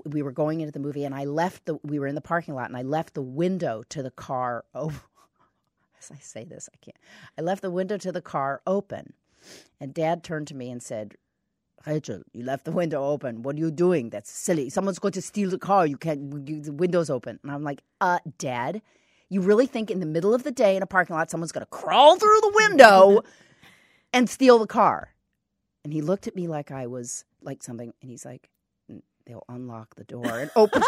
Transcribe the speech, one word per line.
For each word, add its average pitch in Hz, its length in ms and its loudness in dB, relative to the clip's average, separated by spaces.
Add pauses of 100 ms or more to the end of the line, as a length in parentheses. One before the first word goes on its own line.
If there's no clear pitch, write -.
we 147 160 -4
were 135 100 -8
going 156 280 -2
into 151 120 -8
the 147 80 -12
movie, 143 240 -6
and 135 100 -8
I 139 100 -8
left 160 420 -4
the, 156 160 -6
we 147 160 -6
were 139 80 -4
in 143 80 -6
the 151 60 -8
parking 165 340 -6
lot, 123 140 -8
and 131 80 -12
I 123 60 -10
left 151 320 -6
the 147 80 -8
window 139 680 -4
to 147 120 -10
the 127 80 -12
car 123 540 -8 (100)
open. 143 260 -8 (500)
<laughs> - 480 -20
As - 120 -20
I 147 100 -20
say - 240 -16
this, - 280 -20
I - 100 -20
can't. - 140 -20 (420)
I 151 40 -6
left 190 200 -4
the 190 80 -6
window 185 280 -4
to 185 140 -8
the 180 100 -8
car 139 440 -6
open, 190 460 -4 (680)
and 135 140 -14
Dad 165 320 -2
turned 151 240 -8
to 151 60 -16
me 127 160 -12
and 123 120 -12
said, 107 320 -12 (720)
"Rachel, 147 360 -6 (120)
you 120 100 -12
left 131 220 -8
the 160 60 -6
window 160 320 -2
open. 127 380 -6
What 139 140 -6
are - 40 -6
you 165 100 -2
doing? 156 400 0
That's 104 200 -12
silly. 151 380 -4
Someone's 190 300 -4
going 202 140 -2
to 185 100 -8
steal 202 280 -4
the 185 80 -4
car. 185 280 2
You 139 100 -4
can't, 143 520 -8
you, 151 120 -8
the 147 120 -10
window's 170 360 0
open." 123 340 -6
And 143 100 -12
I'm 143 100 -8
like, 143 200 -8 (200)
"Uh, 175 160 2 (180)
Dad, 135 460 -6 (480)
you 190 100 -2
really 208 260 4
think 220 240 -6
in 185 100 -6
the 165 60 -4
middle 165 280 0
of 247 80 -2
the 294 100 -8
day 202 240 4
in 190 60 -4
a 196 40 -4
parking 180 300 0
lot, 165 140 -2
someone's 165 220 -6
gonna - 140 -10
crawl 269 500 8
through 427 260 6
the 415 100 2 (160)
window 202 540 10 (460)
<laughs> - 440 -20
and 247 160 4
steal 247 300 8
the 220 80 0
car?" 180 480 0 (720)
And 151 80 -10
he 156 100 -4
looked 190 240 -4
at 196 100 -10
me 175 120 -6
like 151 220 -8
I 135 160 -10
was, 123 380 -12 (180)
like, - 200 -14
something, 120 400 -14
and 131 80 -18
he's - 160 -18
like, - 240 -20 (400)
"N-, 107 120 -18 (220)
they'll 117 240 -20
unlock 120 460 -16
the 107 100 -20
door 123 220 -10 (120)
and 147 160 -8
open 226 340 6